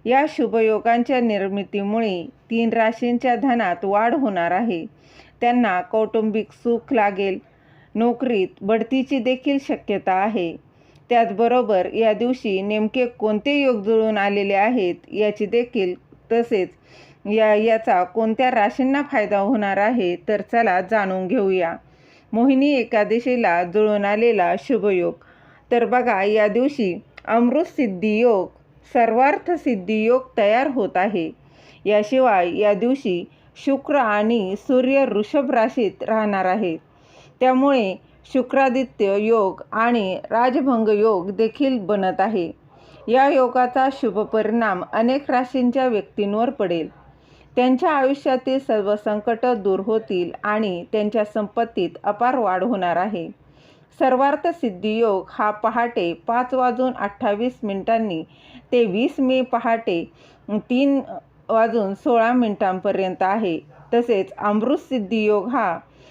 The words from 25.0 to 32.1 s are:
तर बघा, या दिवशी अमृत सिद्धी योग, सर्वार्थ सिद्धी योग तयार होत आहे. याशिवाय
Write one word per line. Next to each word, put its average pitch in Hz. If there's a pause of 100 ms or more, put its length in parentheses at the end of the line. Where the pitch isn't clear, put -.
तर 240
बघा, 233
या 208
दिवशी 233 (240)
अमृत 240
सिद्धी 214
योग, 226 (460)
सर्वार्थ 254
सिद्धी 220
योग 254 (160)
तयार 220
होत 240
आहे. 180 (540)
याशिवाय 208